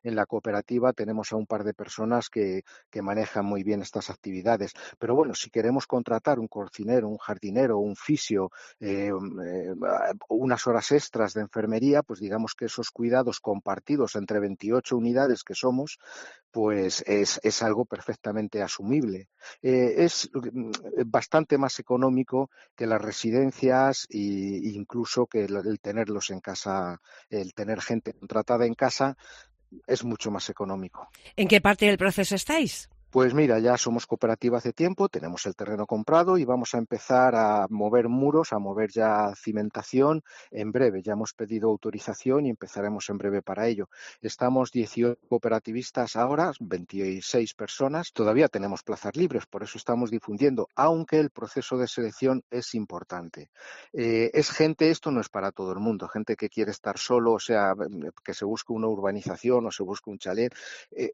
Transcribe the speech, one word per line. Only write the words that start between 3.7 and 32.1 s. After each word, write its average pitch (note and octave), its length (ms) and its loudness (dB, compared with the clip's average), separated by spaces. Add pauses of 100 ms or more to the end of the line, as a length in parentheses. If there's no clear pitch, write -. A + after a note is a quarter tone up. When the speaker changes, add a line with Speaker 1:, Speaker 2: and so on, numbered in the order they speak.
Speaker 1:
estas G2 300 -8
actividades. F#2+ 640 -2 (260)
Pero A#2+ 160 0
bueno, C#3+ 200 2
si - 140 -8
queremos A#2 380 0
contratar A#2+ 520 0
un A2 100 -6
cocinero, G#2+ 600 -2
un G#2+ 100 -6
jardinero, G#2 600 0
un G#2 180 -2
fisio, G2 540 0 (280)
eh, G2+ 320 -2
eh, F#2 640 -6 (540)
unas B2+ 380 0
horas A#2 260 2
extras A2+ 400 2
de A2 80 -4
enfermería, A2+ 600 2
pues F#2+ 180 -6
digamos A2 340 -4
que A#2 120 -6
esos A2+ 240 -6
cuidados A#2+ 500 0
compartidos G#2 760 -2
entre G#2 220 -2
veintiocho G#2+ 600 0
unidades B2 460 2
que G2 100 -10
somos, B2+ 440 -2 (520)
pues G#2 580 0
es, G2+ 340 2
es G#2+ 200 0
algo A2 220 2
perfectamente G#2 800 -6
asumible. G2+ 640 -2 (320)
Eh, B2+ 380 4
es, - 340 2
mm, A#2+ 380 -6 (360)
bastante C#3+ 520 2
más C3+ 220 0
económico C3 680 2 (280)
que A#2 100 -4
las A2 160 2
residencias C3 1080 2
y, G2+ 600 -2
e G#2 40 -6
incluso A2+ 540 -2
que G#2 200 0
el, G2+ 100 -4
el G2+ 240 -2
tenerlos G2+ 500 -4
en F#2+ 80 -8
casa, F#2+ 640 -6 (280)
el F#2+ 260 -6
tener G#2+ 260 -4
gente A2 320 -4
contratada A#2 540 0
en A#2 80 0
casa C3+ 420 0 (680)
es A#2 180 0
mucho A2+ 260 -4
más F#2+ 180 -6
económico. F#2+ 600 -8 (260)
Speaker 2:
¿En F#3+ 140 0
qué G#3 120 8
parte G#3 260 4
del G3+ 120 6
proceso G3 380 0